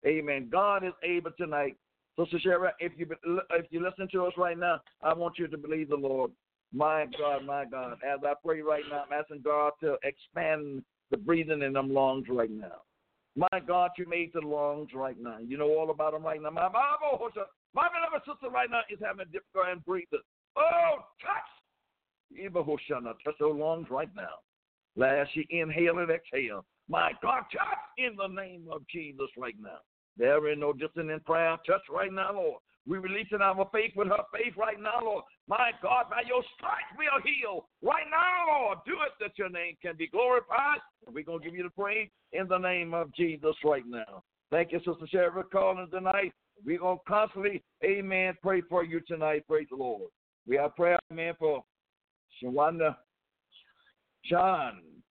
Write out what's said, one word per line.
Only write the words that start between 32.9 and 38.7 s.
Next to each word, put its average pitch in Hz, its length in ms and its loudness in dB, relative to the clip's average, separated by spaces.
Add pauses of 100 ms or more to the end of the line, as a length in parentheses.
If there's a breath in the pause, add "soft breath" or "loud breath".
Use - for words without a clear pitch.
release 190 320 -4
in 208 100 0
our 190 320 4
faith 220 220 2
with 196 120 2
her 208 240 2
faith 220 240 -4
right 214 240 -2
now, 214 240 -2
Lord. 208 200 -2 (240 soft breath)
My 233 240 2 (100)
God, 233 280 4
by 233 160 -2
your 247 180 0 (120)
stripes - 420 -6
we 302 100 0
are 269 140 2
healed. 247 420 -2 (180)
Right 285 280 2
now, 349 380 4
Lord, 247 380 4